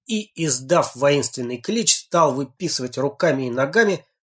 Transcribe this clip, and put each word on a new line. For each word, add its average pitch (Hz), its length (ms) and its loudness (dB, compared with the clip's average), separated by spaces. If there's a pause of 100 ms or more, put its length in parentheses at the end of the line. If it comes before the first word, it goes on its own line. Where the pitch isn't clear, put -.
и, 214 260 -4 (140)
издав 135 500 0
воинственный 131 640 0
клич, 214 400 0
стал 156 380 2
выписывать 135 640 -6
руками 135 480 0
и 123 40 -4
ногами 165 560 0 (160)